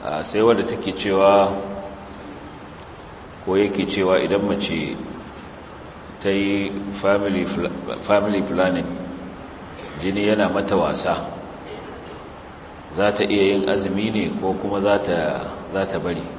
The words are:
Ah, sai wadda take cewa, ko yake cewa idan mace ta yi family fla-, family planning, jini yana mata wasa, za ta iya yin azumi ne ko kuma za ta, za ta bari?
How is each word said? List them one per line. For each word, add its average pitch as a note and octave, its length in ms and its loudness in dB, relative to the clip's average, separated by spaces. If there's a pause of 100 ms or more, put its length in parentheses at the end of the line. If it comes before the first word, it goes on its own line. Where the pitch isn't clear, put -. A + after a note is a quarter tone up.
Ah, - 200 -4
sai - 180 -2
wadda A2 220 6
take - 320 -4
cewa, G2 560 6 (1900)
ko F#2 120 -2
yake G2 280 4
cewa F#2 380 4
idan G2+ 240 2
mace D#2+ 480 -2 (1300)
ta G2+ 80 0
yi G2 420 2 (300)
family G2 440 4
fla-, E2+ 260 -2 (360)
family G2+ 340 4
planning, F2+ 460 2 (1120)
jini G2 320 0
yana G#2 200 4
mata G2 260 2
wasa, D#2+ 420 0 (1800)
za G2+ 160 4
ta G#2 160 0
iya G2+ 320 4
yin F#2+ 80 0
azumi G2+ 440 0
ne G2 180 0 (100)
ko F#2+ 220 0
kuma G2+ 180 -2
za G2+ 240 6
ta, D#2 480 0 (220)
za G2 120 0
ta F2+ 140 -4
bari? E2+ 240 -2 (160)